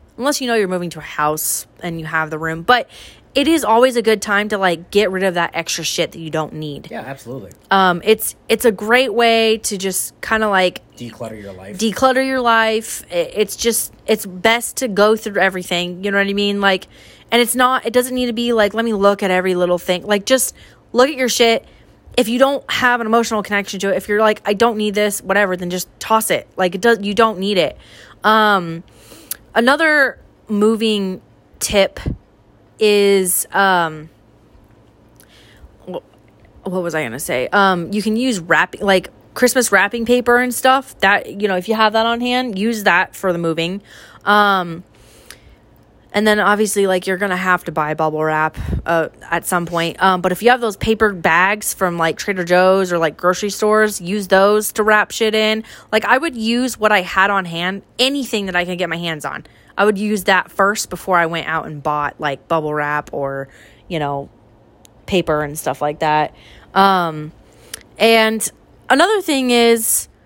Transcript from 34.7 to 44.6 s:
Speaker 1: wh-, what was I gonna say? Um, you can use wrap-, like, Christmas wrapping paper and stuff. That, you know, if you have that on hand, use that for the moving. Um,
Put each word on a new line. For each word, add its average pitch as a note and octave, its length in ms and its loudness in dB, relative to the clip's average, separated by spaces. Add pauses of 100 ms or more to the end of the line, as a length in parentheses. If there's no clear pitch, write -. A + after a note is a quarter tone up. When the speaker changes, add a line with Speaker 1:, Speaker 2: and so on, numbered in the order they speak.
Speaker 1:
wh-, F3+ 160 -10 (600)
what F#3 180 -2
was E3+ 120 -4
I D#3 80 -2
gonna A#2 180 -6
say? B2+ 280 -4
Um, F#3 440 2
you G3+ 100 -2
can G#3+ 140 -2
use B3 240 -2
wrap-, E3 400 0
like, G3 300 2 (240)
Christmas B3 380 0
wrapping G3+ 340 2
paper A#3+ 320 4
and B3 160 -2
stuff. C4 460 2
That, G3 400 0
you G#3 80 0
know, F#3 80 0
if F3+ 120 -4
you G#3+ 60 -2
have A3 200 2
that A3+ 120 2
on A#3 140 -2
hand, B3 380 -2
use G#3+ 260 -2
that F3+ 320 2
for F#3+ 160 -2
the E3+ 60 -4
moving. E3+ 440 -4 (420)
Um, G3 600 2 (1300)